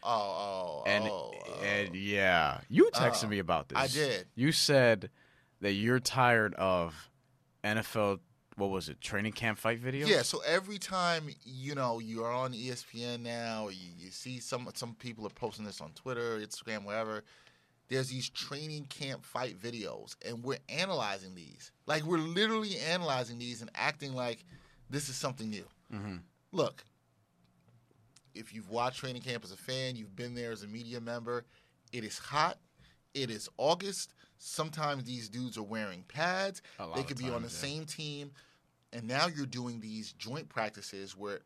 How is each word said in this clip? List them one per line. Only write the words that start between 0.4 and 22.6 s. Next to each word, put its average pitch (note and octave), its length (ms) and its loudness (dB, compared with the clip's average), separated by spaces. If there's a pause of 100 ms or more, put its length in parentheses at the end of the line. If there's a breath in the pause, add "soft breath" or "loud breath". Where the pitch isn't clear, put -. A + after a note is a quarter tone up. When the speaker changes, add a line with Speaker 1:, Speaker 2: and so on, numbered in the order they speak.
Speaker 2:
And, G#2 180 6
Speaker 1:
oh, F2 300 -2 (140)
oh. - 140 -6
Speaker 2:
and G2+ 320 2
yeah, F#2+ 680 6 (100)
you E4+ 240 10
texted - 320 4
Speaker 1:
Oh, - 20 0
Speaker 2:
me G2+ 120 2
about E2 280 2
this. - 100 -4
Speaker 1:
I C3+ 100 4
did. C3 380 0 (100)
Speaker 2:
You C3+ 160 6
said B2 580 8 (500 soft breath)
that G2+ 120 2
you're A2+ 280 4
tired A#2+ 540 6
of F2+ 560 2 (520)
N G#2+ 140 2
F - 180 -2
L, G2+ 260 4 (360)
what G2 140 2
was F2+ 180 -2
it, D2 140 -10
training G#2 300 0
camp A2 260 0
fight A#2 260 0
videos? C#3 240 -2
Speaker 1:
Yeah, E3 140 8
so - 240 -2
every F#3+ 320 2
time, F3 460 2 (200)
you C3 300 -8
know, B2 240 0
you're A2+ 340 -2
on B2+ 220 0
E B2 160 -6
S B2 200 -8
P A#2 140 -8
N A#2+ 200 -4
now, A#2 440 -4
you, F#2 200 -10 (100)
you F2+ 120 -14
see B2+ 280 -10
some, A#2+ 360 -4
some A#2 200 -6
people A2 320 -8
are G2 40 -8
posting G#2+ 360 -6
this G2 160 -10
on D#2 100 -12
Twitter, A#2+ 460 -4
Instagram, G#2+ 480 -8
wherever, G#2+ 360 -4 (680 soft breath)
there's C3 200 0
these B2+ 220 -6
training D3+ 560 -8
camp C3+ 400 -8
fight A#2+ 340 -2
videos, G2 560 -6 (100)
and A#2 160 -6
we're C3 140 -2 (140)
analyzing A2 640 -2
these. - 360 -16 (160)
Like, D#3 180 2
we're E3+ 140 4
literally G3+ 600 2